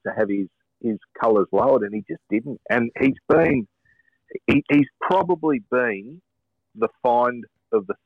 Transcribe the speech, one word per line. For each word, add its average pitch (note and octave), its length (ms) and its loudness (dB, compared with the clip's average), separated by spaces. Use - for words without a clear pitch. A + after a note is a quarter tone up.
to G2 100 -6
have G#2 140 0
his, G2+ 180 -4
his A2 200 -4
colours G#2+ 320 2
lowered, A#2+ 300 2
and G#2 120 -6
he G#2+ 140 -6
just E2 220 -10
didn't. A2+ 400 -4
And A#2 300 0
he's C3+ 180 0
been, D3+ 400 2
he, - 260 2
he's D3 140 6
probably D#3+ 680 0
been B2 500 -4
the A2 140 -2
find A#2+ 440 0
of G#2 160 0
the G2 80 -8